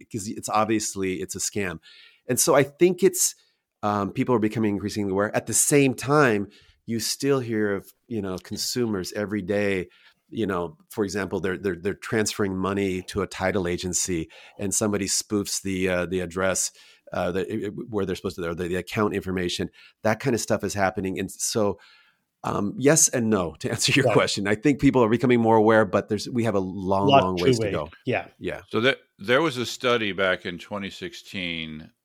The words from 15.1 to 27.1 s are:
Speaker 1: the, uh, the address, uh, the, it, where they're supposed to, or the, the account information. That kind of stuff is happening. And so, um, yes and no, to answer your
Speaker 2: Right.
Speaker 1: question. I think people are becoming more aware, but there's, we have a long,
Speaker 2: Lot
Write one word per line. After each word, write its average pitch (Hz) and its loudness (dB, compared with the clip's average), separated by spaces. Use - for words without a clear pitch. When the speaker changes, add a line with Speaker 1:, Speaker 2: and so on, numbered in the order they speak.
Speaker 1:
the, 92 -2
uh, 90 0
the 92 -2
address, 90 -2
uh, 90 -2
the, 98 -4
it, 104 -6
where 104 -2
they're 92 -4
supposed 92 -8
to, 85 -6
or 85 -4
the, 87 -4
the 87 -2
account 92 -2
information. 92 -4
That 110 0
kind 127 -2
of 107 -2
stuff 104 -2
is 92 -4
happening. 95 -2
And 92 -6
so, 104 -2
um, - -4
yes 143 4
and 117 0
no, 87 0
to 123 -4
answer 117 0
your 139 4
Speaker 2:
Right. 107 4
Speaker 1:
question. 98 2
I 107 4
think 143 2
people 131 6
are 107 6
becoming 120 4
more 113 6
aware, 110 8
but 98 0
there's, 101 -4
we 117 0
have 110 0
a 98 4
long, 95 0
Speaker 2:
Lot 135 8